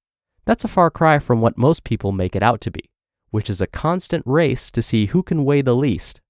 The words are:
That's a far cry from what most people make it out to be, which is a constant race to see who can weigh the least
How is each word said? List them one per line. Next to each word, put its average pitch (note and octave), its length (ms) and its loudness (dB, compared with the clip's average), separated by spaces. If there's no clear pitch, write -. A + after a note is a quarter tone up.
That's A3+ 200 0
a A3 40 -6
far E3+ 200 2
cry D#3 300 2
from A#2+ 200 0
what A2+ 180 0
most C#3 260 2
people G2+ 280 -4
make F#2 240 -2
it F#2+ 80 -2
out A#2 180 2
to - 100 -8
be, - 180 -14
which G#2+ 180 -2
is G2 120 -4
a F#2 60 -2
constant F3 580 -4
race C#3 460 0
to A#2 100 -2
see G#2+ 260 0
who F3+ 160 0
can D#3 220 -2
weigh C#3+ 160 2
the B2+ 140 2
least B2+ 540 -2